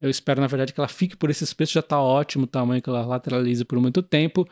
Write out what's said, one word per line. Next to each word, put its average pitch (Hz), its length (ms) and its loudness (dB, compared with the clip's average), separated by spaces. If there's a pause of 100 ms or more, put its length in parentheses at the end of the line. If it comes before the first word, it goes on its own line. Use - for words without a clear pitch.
eu 139 80 0
espero, 135 320 -2
na 135 60 2
verdade, 131 260 -2
que - 80 -6
ela 135 80 -2
fique - 260 -2
por 151 140 0
esses 143 240 -4
preços, 156 200 -2
já 160 80 4
tá 147 200 0
ótimo 135 420 2
o 120 40 0
tamanho 127 340 0
que - 80 -8
ela 120 160 -2
lateralize 123 580 -2
por 120 160 -2
muito 127 240 2
tempo, 165 480 0